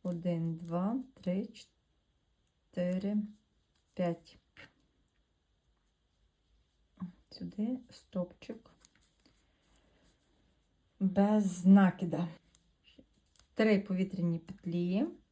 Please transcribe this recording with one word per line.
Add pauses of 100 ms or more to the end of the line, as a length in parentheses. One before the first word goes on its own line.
Один,
два, (100)
три,
чотири, (800)
п'ять. (3000)
Сюди (120)
стовпчик (2250)
без
накида. (1300)
Три
повітряні
петлі. (240)